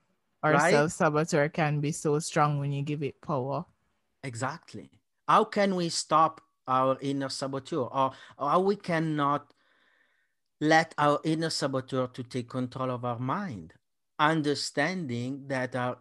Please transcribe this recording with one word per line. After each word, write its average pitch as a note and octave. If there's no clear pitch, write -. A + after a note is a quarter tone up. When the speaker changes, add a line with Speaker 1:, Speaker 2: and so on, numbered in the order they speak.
Speaker 1:
Our D3+
Speaker 2:
Right? D3+
Speaker 1:
self-saboteur D3+
can D3+
be D3
so D3
strong D3
when C#3+
you C#3+
give D3
it C3
power. C#3
Speaker 2:
Exactly. A#2+
How F3+
can G3+
we F3
stop D#3
our C3
inner C#3
saboteur, C3+
or, C3+
or C3+
how E3+
we G3
cannot D3+
let D#3+
our D3
inner D#3+
saboteur C3
to B2+
take A#2+
control B2+
of A#2+
our A#2+
mind? C3
Understanding C#3+
that C3
our B2